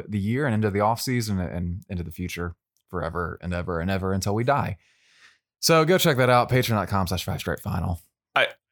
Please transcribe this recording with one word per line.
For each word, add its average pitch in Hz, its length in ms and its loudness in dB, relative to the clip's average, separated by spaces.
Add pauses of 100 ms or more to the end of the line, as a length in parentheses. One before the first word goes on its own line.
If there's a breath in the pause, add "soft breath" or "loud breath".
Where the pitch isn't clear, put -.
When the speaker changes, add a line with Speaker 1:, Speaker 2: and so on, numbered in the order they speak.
Speaker 1:
the 101 100 -4
year 120 280 0
and 113 80 0
into 107 160 2
the 98 100 0
off 110 200 2
season 110 400 -2
and 87 500 -4
into 87 120 -6
the 80 80 -8
future 87 440 -8 (360)
forever 85 520 -4
and 90 100 -6
ever 87 280 -4
and 90 100 -2
ever 95 220 0
until 98 220 -2
we 117 100 -2
die. 135 320 0 (840 soft breath)
So 160 240 4
go 180 140 4
check 156 200 4
that 127 120 6
out, 123 200 6
patreon 127 260 2
dot 95 120 0
com 95 180 2
slash 90 180 -2
five 92 160 -6
stripe - 200 -4
final. 87 400 -4 (340)
Speaker 2:
I, 131 140 2 (240)